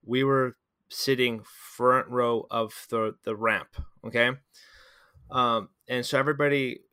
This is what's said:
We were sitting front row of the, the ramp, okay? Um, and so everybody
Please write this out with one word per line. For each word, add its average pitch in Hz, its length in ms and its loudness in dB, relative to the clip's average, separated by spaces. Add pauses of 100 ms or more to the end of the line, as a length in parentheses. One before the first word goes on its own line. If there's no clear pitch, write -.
We 127 220 0
were 135 320 2 (320)
sitting 123 560 0
front - 640 0
row 120 420 0
of 113 380 -4
the, 110 360 -2
the 110 120 -4
ramp, 107 400 0 (300)
okay? 120 260 2 (960)
Um, 117 400 0 (180)
and 123 160 -2
so 131 140 0
everybody 143 640 0 (120)